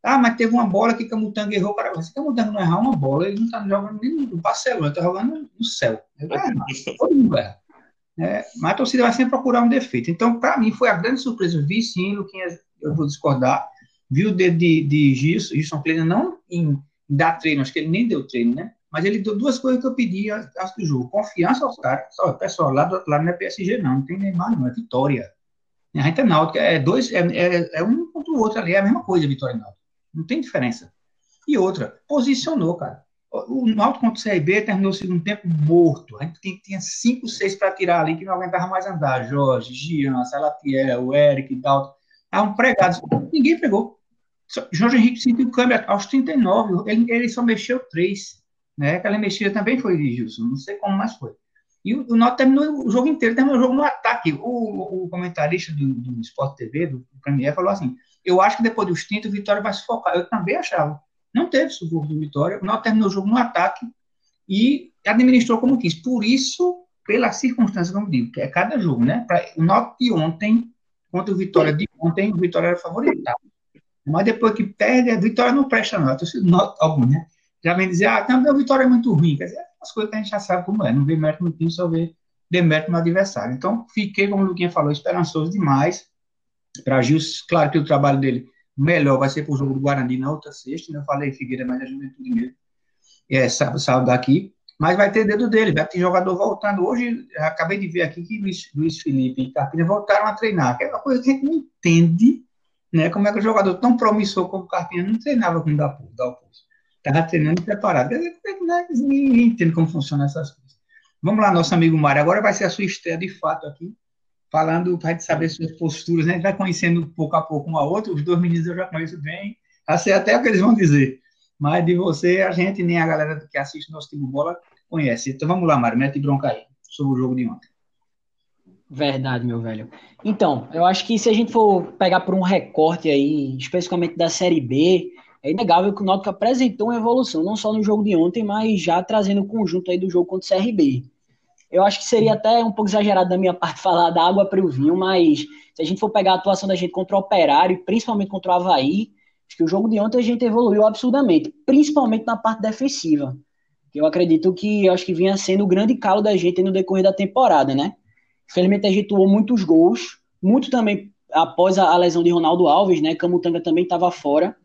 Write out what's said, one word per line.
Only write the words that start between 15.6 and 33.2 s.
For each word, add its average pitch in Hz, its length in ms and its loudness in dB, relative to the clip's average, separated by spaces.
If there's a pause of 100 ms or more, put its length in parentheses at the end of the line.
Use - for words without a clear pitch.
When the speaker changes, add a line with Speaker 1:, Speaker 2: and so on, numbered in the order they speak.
Speaker 1:
Kleina 160 220 0
não 247 340 0 (100)
em 156 300 -2 (300)
dar 160 240 2
treino, 156 280 -2
acho 131 120 -4
que 165 80 -4
ele 156 80 -4
nem 208 180 0
deu 180 200 -2
treino, 120 280 0
né? 185 180 -10 (180)
Mas 160 140 -4
ele 208 140 0
deu 202 180 -4
duas 247 220 -2
coisas 254 220 0
que 262 60 -4
eu 254 80 -4
pedi 208 360 -4
antes 196 480 -10
do 190 80 -6
jogo. 127 240 -2
Confiança 196 560 -2
aos - 100 -6
caras. - 380 -4
Só, - 180 0
pessoal, 135 380 -2
lá 139 140 2
do 170 100 -4
outro 185 160 -6
lado 151 140 0
não 170 80 0
é - 20 -2
P 190 120 -8
S - 160 -8
G, 202 160 -2
não. 135 180 0
Não 139 60 -2
tem 170 140 -6
Neymar, 196 420 -2
não. 127 80 0
É 123 40 -2
Vitória. 127 580 -4 (680)
A 147 80 -2
gente 165 180 0
é 277 40 2
Náutico. 165 340 2
É 165 200 2
dois, 208 340 0
é, - 60 0
é, 175 520 0 (100)
é - 20 -2
um 277 280 -2
contra 330 220 -8
o 294 60 -2
outro 220 220 0
ali. 170 120 -4
É 190 60 4
a 196 40 2
mesma 247 200 2
coisa, 175 240 0
Vitória 135 280 -4
e 113 40 -6
Náutico. - 200 -18 (360)
Não 160 100 -8
tem 294 160 -4
diferença. 135 500 -6 (560)
E 294 120 0
outra, 180 400 -2 (100)
posicionou, 262 680 0
cara. - 260 -12 (280)